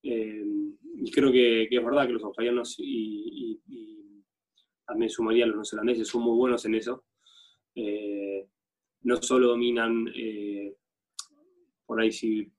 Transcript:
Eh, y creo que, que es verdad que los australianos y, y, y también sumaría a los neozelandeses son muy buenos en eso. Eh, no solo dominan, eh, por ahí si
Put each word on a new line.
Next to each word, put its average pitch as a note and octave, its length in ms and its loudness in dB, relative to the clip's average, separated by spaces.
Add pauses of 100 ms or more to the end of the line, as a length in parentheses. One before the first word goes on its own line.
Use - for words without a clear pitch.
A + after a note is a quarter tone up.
Eh, C#3+ 420 -6 (520)
y A2 140 -6
creo C#3 200 6
que, A#2 380 6
que B2 80 2
es A#2 60 2
verdad C#3 220 2
que A#2+ 80 -2
los G#2+ 100 -4
australianos A#2 540 -2
y, - 80 -10
y, A2 880 -8
y G#2 480 -20 (640)
también A2 240 -2
sumaría A2+ 340 4
a A2+ 40 4
los G#2+ 80 0
neozelandeses A2 520 -2
son A#2+ 140 -2
muy A#2 160 2
buenos B2 280 2
en A2 100 0
eso. A#2 300 -4 (680)
Eh, G2+ 720 -6 (540)
no A#2+ 200 2
solo B2 280 4
dominan, A#2 680 2
eh, G2+ 600 -8 (1080)
por A2 140 -4
ahí A2 120 4
si G#2+ 480 -2